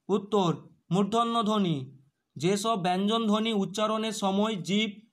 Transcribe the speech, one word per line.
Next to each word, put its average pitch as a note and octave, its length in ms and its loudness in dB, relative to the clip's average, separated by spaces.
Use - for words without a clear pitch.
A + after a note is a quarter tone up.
উত্তর, G3 500 0
মূর্ধন্য A3+ 520 2
ধ্বনি F3 540 -2
যেসব G3+ 460 0
ব্যঞ্জন G3+ 460 0
ধ্বনি A3 260 2
উচ্চারণের G#3+ 580 -2
সময় G#3 440 0
জিভ G3+ 340 0